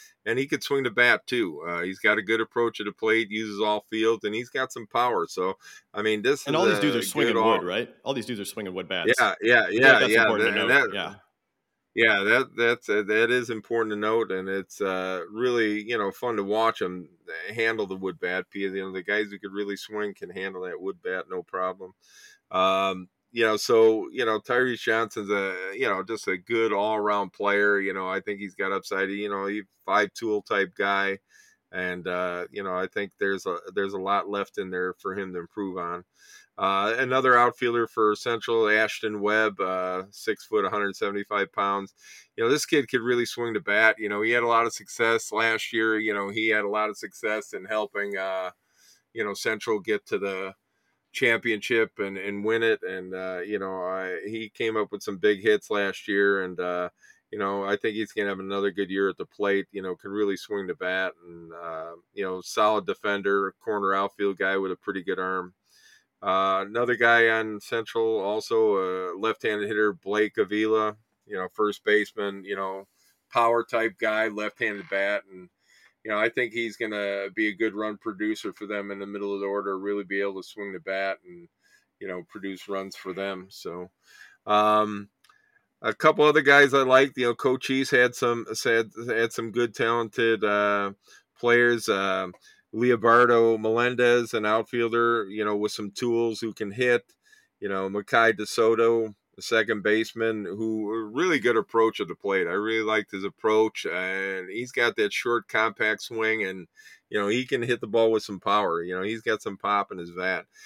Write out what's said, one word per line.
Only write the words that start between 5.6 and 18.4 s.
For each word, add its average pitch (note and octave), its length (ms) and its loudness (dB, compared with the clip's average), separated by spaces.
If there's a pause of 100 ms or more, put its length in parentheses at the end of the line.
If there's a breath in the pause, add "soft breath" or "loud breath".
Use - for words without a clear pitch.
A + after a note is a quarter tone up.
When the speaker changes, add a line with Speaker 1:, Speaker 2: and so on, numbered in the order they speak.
Speaker 1:
I G#2 80 -4
mean, G#2+ 180 0
this C3+ 260 0
Speaker 2:
And C#3+ 80 -2
Speaker 1:
is D#3+ 60 2
Speaker 2:
all - 60 4
these G#2 120 4
Speaker 1:
a - 40 0
Speaker 2:
dudes G2 140 2
are A2+ 40 0
Speaker 1:
good - 80 -4
Speaker 2:
swinging A#2+ 300 0
Speaker 1:
all A2+ 200 4
Speaker 2:
wood, F2+ 60 -4
right? G#2 240 -4 (160)
All C3+ 80 -4
these A#2+ 140 -6
dudes A2+ 140 -6
are G2 40 -6
swinging G2 300 -10
wood F2+ 140 -6
bats. F#2 300 0
Speaker 1:
Yeah, G#2 220 2
yeah, A2+ 220 6
Speaker 2:
I F#2 40 0
feel F2+ 60 -4
like A2+ 80 2
Speaker 1:
yeah, C3 180 8
Speaker 2:
that's G#2 140 2
Speaker 1:
yeah. A2+ 100 6
Speaker 2:
important A2 260 4
to G#2 60 0
Speaker 1:
That, A2 120 0
Speaker 2:
note. B2 260 4
Speaker 1:
that, - 20 -8
Speaker 2:
Yeah. E2+ 200 -6 (800)
Speaker 1:
yeah, G#2+ 300 4
that, A#2 320 2
that's, A#2 320 0
uh, G#2 140 2
that A2 280 2
is B2 200 0
important A2+ 420 -2
to G#2 40 -6
note, G#2+ 360 0
and F#2+ 160 -6
it's, F#2+ 320 -6
uh, F#2 500 -4
really, A2 520 0
you A2+ 160 -4
know, G2 120 0
fun A#2 260 -4
to G2+ 60 -2
watch A2 380 0
him F2+ 300 -6 (440)
handle A2+ 320 0
the F#2+ 80 -6
wood F#2 240 -6
bat, F#2 320 -4